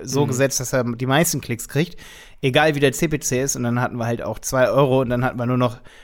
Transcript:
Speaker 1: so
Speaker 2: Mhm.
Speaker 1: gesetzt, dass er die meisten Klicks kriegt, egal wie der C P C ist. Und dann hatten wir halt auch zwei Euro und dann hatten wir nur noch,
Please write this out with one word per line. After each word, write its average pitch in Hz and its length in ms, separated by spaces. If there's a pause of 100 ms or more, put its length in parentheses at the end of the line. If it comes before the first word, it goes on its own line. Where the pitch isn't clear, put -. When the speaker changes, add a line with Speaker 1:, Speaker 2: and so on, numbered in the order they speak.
Speaker 1:
so 131 200
Speaker 2:
Mhm. - 60
Speaker 1:
gesetzt, 131 320
dass 123 100
er 127 140
die 120 200
meisten 143 360
Klicks - 260
kriegt, - 320 (420)
egal 147 340
wie 139 40
der 139 140
C 165 160
P 147 100
C 127 240
ist. 139 140
Und 123 60
dann 120 180
hatten 120 160
wir 117 80
halt 117 160
auch - 180
zwei 127 300
Euro 131 320
und 120 80
dann 123 160
hatten - 120
wir 120 80
nur 127 120
noch, 120 220 (240)